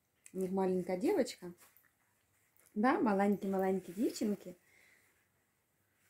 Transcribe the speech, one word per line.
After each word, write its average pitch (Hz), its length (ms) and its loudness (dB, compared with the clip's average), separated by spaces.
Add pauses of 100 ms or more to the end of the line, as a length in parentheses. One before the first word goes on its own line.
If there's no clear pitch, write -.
(340)
У 185 60 -6
них 185 120 -2
маленька 185 440 0
дівчинка. 226 580 0 (1200)
Да, 262 240 2
маленькі-маленькі 190 960 0
дівчинки. 202 640 -4 (1500)